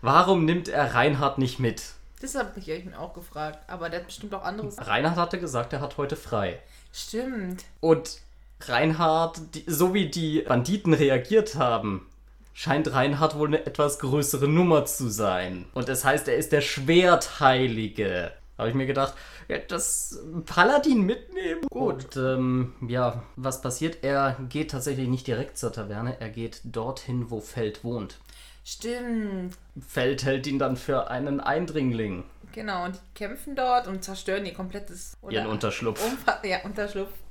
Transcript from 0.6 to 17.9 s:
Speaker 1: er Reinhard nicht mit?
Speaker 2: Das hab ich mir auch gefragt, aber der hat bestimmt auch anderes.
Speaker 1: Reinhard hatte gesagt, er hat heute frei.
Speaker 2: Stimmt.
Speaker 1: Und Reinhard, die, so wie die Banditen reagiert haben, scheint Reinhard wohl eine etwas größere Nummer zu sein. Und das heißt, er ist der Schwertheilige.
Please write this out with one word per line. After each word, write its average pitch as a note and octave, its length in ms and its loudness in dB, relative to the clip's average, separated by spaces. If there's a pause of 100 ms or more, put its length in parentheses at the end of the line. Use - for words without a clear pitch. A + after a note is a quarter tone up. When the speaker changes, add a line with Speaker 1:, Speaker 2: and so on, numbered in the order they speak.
Speaker 1:
er B2+ 280 2
Reinhard C#3 420 4
nicht B2+ 220 0
mit? A#2 220 0 (400)
Speaker 2:
Das C4+ 140 -8
hab A#3+ 220 -4
ich F#3+ 100 -14
mir E3+ 320 -10
auch E3+ 140 -10
gefragt, D3+ 460 -10 (100)
aber E3+ 200 -6
der F3 120 -6
hat F3 60 -14
bestimmt - 280 -12
auch F#3+ 80 -8
anderes. F3+ 320 -6 (100)
Speaker 1:
Reinhard C#3 300 2
hatte F3 240 0
gesagt, B2+ 320 -2
er C#3 80 -4
hat A#2+ 160 -6
heute C#3+ 220 -2
frei. F#2+ 420 -2 (320)
Speaker 2:
Stimmt. G#3+ 760 -6 (160)
Speaker 1:
Und - 360 2 (440)
Reinhard, D#3+ 760 2 (140)
die, - 140 -10
so F3+ 260 4
wie F#3+ 160 2
die D#3 320 0
Banditen D#3 540 4
reagiert D3 600 4
haben, A2 540 0 (440)
scheint D3+ 380 0
Reinhard C#3+ 460 2
wohl D3+ 120 2
eine D#3 180 2
etwas D3 320 2
größere C#3+ 480 2
Nummer D#3 380 6
zu - 240 -4
sein. F#2 560 -2 (100)
Und A#2 120 -4
das B2+ 160 -2
heißt, C#3 240 2
er B2 80 2
ist A#2 160 0
der D3 100 6
Schwertheilige. B2+ 1700 4 (260)